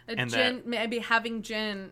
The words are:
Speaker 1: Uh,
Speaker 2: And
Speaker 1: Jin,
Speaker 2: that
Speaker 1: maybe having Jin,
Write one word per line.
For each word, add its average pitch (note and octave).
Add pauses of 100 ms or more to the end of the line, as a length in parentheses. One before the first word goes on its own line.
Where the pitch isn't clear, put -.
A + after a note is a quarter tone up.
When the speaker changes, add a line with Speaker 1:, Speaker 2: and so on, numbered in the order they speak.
Speaker 1:
Uh, A#3
Speaker 2:
And A#3+
Speaker 1:
Jin, B3
Speaker 2:
that -
Speaker 1:
maybe A#3
having A3+
Jin, G#3+